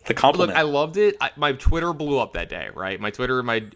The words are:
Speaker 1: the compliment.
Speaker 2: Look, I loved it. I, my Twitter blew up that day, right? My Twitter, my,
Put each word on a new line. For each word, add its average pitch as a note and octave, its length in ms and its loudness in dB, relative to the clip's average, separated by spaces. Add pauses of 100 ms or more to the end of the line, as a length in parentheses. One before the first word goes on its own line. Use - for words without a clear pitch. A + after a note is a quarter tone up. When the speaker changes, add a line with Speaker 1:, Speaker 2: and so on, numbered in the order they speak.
Speaker 1:
the - 80 0
compliment. F3 360 4
Speaker 2:
Look, - 80 -2
I D#3+ 60 4
loved D3+ 340 -2
it. G3+ 220 4
I, D3 160 -2
my D3 180 0
Twitter E3 400 2
blew D3 260 -2
up G#2+ 140 -2
that E2+ 160 -6
day, D2+ 240 -8
right? F#2+ 260 -6
My G#2 120 -4
Twitter, B2+ 320 -2
my, A2+ 220 -2 (100)